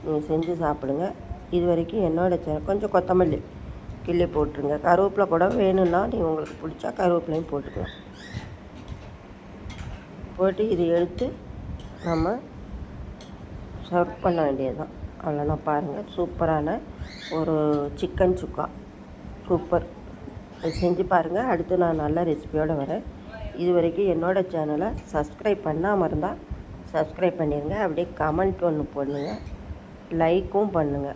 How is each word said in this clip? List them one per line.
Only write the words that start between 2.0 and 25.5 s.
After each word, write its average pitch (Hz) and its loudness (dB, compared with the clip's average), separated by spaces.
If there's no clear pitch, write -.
என்னோட 175 4
சேனல், 151 -2
கொஞ்சம் 202 0
கொத்தமல்லி 180 6
கிள்ளி 170 4
போட்டுருங்க. 147 0
கருவேப்பிலை 190 6
கூட 170 6
வேணும்னா, 185 6
நீங்க 180 2
உங்களுக்கு 156 -2
பிடிச்சா - -6
கருவேப்பிலையும் 170 2
போட்டுக்கலாம். - -6
போட்டு 185 2
இதை 170 2
எடுத்து 175 0
நம்ம 165 2
சர்வ் 175 2
பண்ண 170 4
வேண்டியது 135 0
தான். - -8
அவ்வளோதான். 151 0
பாருங்க, 151 0
சூப்பரான 165 2
ஒரு 160 2
சிக்கன் 185 4
சுக்கா. - -4
சூப்பர். 175 2
இதை 165 -2
செஞ்சு 180 4
பாருங்க. 175 4
அடுத்து 175 2
நான் 160 4
நல்ல 160 2
ரெசிபியோட 156 0
வரேன். 151 -2
இது 180 4
வரைக்கும் 170 4
என்னோட 175 2
சேனலை 151 0
சப்ஸ்கிரைப் 190 0